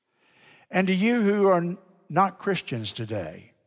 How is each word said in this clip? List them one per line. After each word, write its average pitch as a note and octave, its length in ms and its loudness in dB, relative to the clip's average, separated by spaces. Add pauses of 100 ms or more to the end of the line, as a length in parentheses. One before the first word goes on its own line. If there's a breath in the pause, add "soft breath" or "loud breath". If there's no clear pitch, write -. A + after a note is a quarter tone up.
(720 soft breath)
And F#3+ 160 0
to F#3 80 2
you A3+ 260 2
who G3+ 280 4
are F3+ 100 6
n-, F3 180 -4 (320)
not F#3 300 0
Christians B2+ 540 -6
today G2 600 -10 (140)